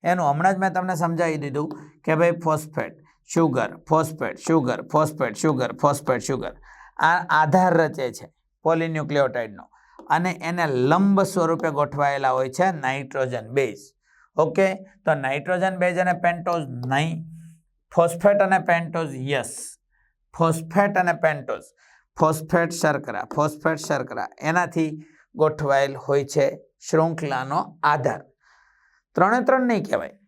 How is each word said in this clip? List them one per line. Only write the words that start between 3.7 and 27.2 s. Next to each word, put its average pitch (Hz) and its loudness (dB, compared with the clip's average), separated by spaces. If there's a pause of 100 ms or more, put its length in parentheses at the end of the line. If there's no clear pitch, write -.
ફોસ્ફેટ, 156 -2
સુગર, 127 0
ફોસ્ફેટ, 151 -2
સુગર, 127 -2
ફોસ્ફેટ, 143 0
સુગર. - -6 (400)
આ 170 2
આધાર 156 4
રચે 151 0
છે - -18 (300)
પોલીન્યુક્લિયોટાઇડનો 147 -2 (400)
અને 170 2
એને 175 -2
લંબ 165 4
સ્વરૂપે 165 0
ગોઠવાયેલા 143 0
હોય 131 0
છે 175 0
નાઇટ્રોજન 131 -4
બેઝ. 123 -2 (580)
ઓકે, 190 2
તો - -4
નાઇટ્રોજન 175 -2
બેઝ 180 0
અને 180 2
પેન્ટોઝ 170 -2
નહીં, 156 -2 (680)
ફોસ્ફેટ 170 4
અને 190 4
પેન્ટોઝ 165 -2
યસ, 131 -6 (600)
ફોસ્ફેટ 170 0
અને 180 2
પેન્ટોઝ, 139 -2 (580)
ફોસ્ફેટ 160 2
શર્કરા, 147 -2 (100)
ફોસ્ફેટ 151 0
શર્કરા 127 -4 (140)
એનાથી 160 -2 (300)
ગોઠવાયેલ 139 0
હોય 143 0
છે 139 0 (320)
શૃંખલાનો 160 -2